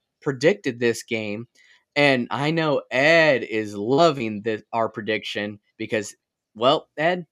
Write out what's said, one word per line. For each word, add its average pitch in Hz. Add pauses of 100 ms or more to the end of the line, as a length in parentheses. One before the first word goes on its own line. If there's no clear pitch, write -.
(220)
predicted 139
this 117
game, 110 (440)
and 139
I 139
know 160
Ed 143
is 107
loving 120
the, 107
our 113
prediction 104 (180)
because, 110 (380)
well, 127
Ed, 170